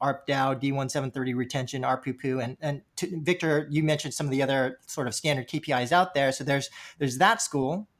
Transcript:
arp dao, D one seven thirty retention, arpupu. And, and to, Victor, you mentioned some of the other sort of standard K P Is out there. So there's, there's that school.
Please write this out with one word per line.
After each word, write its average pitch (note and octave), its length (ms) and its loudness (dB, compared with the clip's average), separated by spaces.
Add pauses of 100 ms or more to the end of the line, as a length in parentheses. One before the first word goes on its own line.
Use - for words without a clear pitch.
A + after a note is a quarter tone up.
arp C#3 240 -2
dao, C3+ 340 2
D C#3 120 0
one C3+ 180 -2
seven C3+ 220 -2
thirty B2+ 240 -2
retention, B2+ 480 -2
arpupu. C3 600 -2
And, B2+ 160 -8
and D3 220 -4 (140)
to, E3+ 260 -6
Victor, D#3 480 2
you D3+ 140 2
mentioned D3 320 0
some D3+ 100 -4
of C3+ 60 0
the C3+ 100 2
other C3 460 2
sort C#3 180 -4
of A#2+ 80 -4
standard C3+ 340 -2
K D#3 120 -4
P D3 140 -2
Is B2 180 2
out F3+ 240 4
there. C#3 160 4
So C3+ 120 -6
there's, C#3 280 0 (260)
there's C3+ 220 -2
that G#3+ 200 6
school. D3 480 -2 (120)